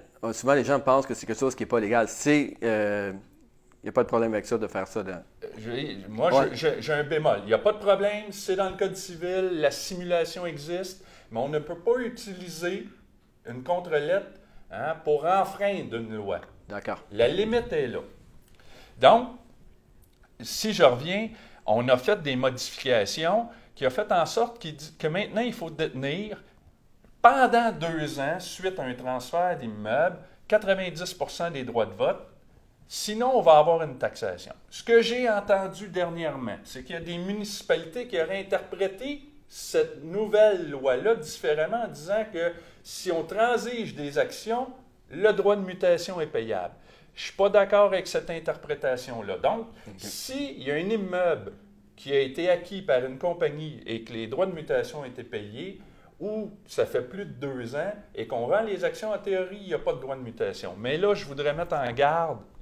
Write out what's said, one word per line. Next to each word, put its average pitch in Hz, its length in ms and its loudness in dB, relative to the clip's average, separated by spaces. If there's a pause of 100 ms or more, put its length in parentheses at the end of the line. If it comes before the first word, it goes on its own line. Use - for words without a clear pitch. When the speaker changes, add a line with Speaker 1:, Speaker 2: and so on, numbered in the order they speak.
(240)
Speaker 1:
euh, 113 100 -2
souvent 135 220 4
les 127 80 4
gens 135 160 2
pensent 135 260 4
que 123 80 -4
c'est - 140 -10
quelque 110 120 -2
chose 131 140 2
qui - 80 -6
n'est 104 60 -4
pas 120 120 2
légal. 110 280 4
C'est, 147 560 2
euh, 104 480 0 (720)
il - 20 -10
n'y 104 40 -8
a - 20 -12
pas 127 100 4
de 117 60 4
problème 113 260 2
avec 101 140 -2
ça, 117 100 0
de 107 80 -2
faire 95 220 -4
ça. 107 160 -6
De 95 80 -8
Speaker 2:
Euh, 87 80 -8 (400)
je, 113 500 -8
moi, 120 240 2
Speaker 1:
Ouais. 135 200 6
Speaker 2:
je, 151 140 -2
je, 131 140 -2
j'ai 151 120 -2
un 147 100 0
bémol. 147 400 2
Il - 20 -10
n'y 107 80 2
a 107 60 6
pas 208 140 4
de 208 40 -4
problème, 202 540 2
c'est - 240 -4
dans 190 160 0
le 185 40 -10
Code 185 200 -2
civil, 180 560 -4 (100)
la 143 80 6
simulation 175 800 -4
existe, 165 580 -8 (240)
mais 113 100 -6
on 139 100 -2
ne 151 100 0
peut 165 180 -10
pas 240 220 2
utiliser 185 880 -8 (580)
une 123 160 -10
contre-lettre, 175 680 0 (400)
hein, 139 320 -4
pour 151 220 2
enfreindre 185 720 0
une 110 200 -6
loi. 98 260 -4 (260)
Speaker 1:
D'accord. 101 440 -8
Speaker 2:
La 110 160 4
limite 220 440 2
est 147 160 0
là. 98 120 -6 (1000)
Donc, 226 280 10 (1120)
si 214 320 -4
je 175 100 4
reviens, 165 460 4 (380)
on 120 200 2
a 127 100 8
fait 190 240 2
des 139 140 -2
modifications 131 1120 0 (280)
qui 139 100 -4
ont 127 60 2
fait 208 200 -2
en 170 140 4
sorte - 340 -2
qu'il 151 160 -10
dit, - 220 -18
que 160 100 -4
maintenant, 190 340 -2
il 240 120 -2
faut 165 160 -8
détenir 151 760 -4 (800)
pendant 233 500 8
deux 151 480 -4
ans, 156 200 0
suite 180 400 -6
à 143 40 -4
un 123 120 -6
transfert 131 600 -2
d'immeuble, 120 600 0 (300)
quatre-vingt-dix 190 680 0
pour - 160 -6
cent 170 220 -4
des 139 120 -6
droits 117 220 0
de 101 80 -12
vote. 156 260 0 (680)
Sinon, 226 480 -2
on 220 60 6
va 160 160 12
avoir 165 260 6
une 139 140 -8
taxation. 101 560 -6 (160)
Ce - 120 -16
que 233 200 8
j'ai 233 280 0
entendu 196 600 0
dernièrement, 165 760 -4
c'est 127 200 -14
qu'il 170 120 -10
y - 20 -6
a 160 40 -8
des 170 160 -8
municipalités 196 880 -4
qui 175 120 -4
auraient 180 200 0
interprété 190 840 -4 (260)
cette - 560 -2
nouvelle 196 640 4
loi-là 139 460 2
différemment 175 680 -2
en 208 40 -6
disant 175 460 -4
que 170 200 -2 (300)
si - 280 -8
on 165 120 0
transige 220 680 0
des 143 240 -6
actions, 226 520 -2 (420)
le 202 220 4
droit 196 220 4
de 202 60 -4
mutation 180 600 0
est 151 60 -2
payable. 104 460 -4 (400)
Je - 120 -12
suis - 80 -12
pas 196 160 4
d'accord 202 380 8
avec 190 200 0
cette - 220 -4
interprétation-là. 131 1080 -4
Donc, 220 300 0 (200)
Speaker 1:
Ok. 104 100 -18
Speaker 2:
s'il 262 640 -8
y 139 80 -4
a 147 40 0
un 175 140 -2
immeuble 180 600 0 (440)
qui 139 180 -6
a 139 60 6
été 135 300 0
acquis 175 340 0
par 127 200 2
une 131 140 -6
compagnie 156 720 -4
et 113 160 -6
que 120 100 -16
les 113 140 -6
droits 147 180 -2
de 190 80 -6
mutation 147 460 -4
ont 139 60 -10
été 120 180 -14
payés, 117 580 -10 (380)
ou 208 320 -6 (160)
ça 117 180 0
fait - 160 -2
plus 190 240 -10
de 147 60 -12
deux 127 440 -8
ans 175 160 -4 (240)
et 113 120 -6
qu'on 120 200 -4
vend 196 140 2
les 196 220 -4
actions, 214 280 -2
en 196 60 -4
théorie, 190 440 -4
il 190 60 -14
n'y 165 60 -6
a 143 60 -2
pas 170 140 -2
de 139 60 -6
droit 131 160 -8
de 131 60 -12
mutation. 101 560 -6
Mais 127 200 -2
là, 202 180 4
je 131 100 -8
voudrais 143 280 -2
mettre 170 220 -4
en 127 160 -2
garde 143 480 2 (220)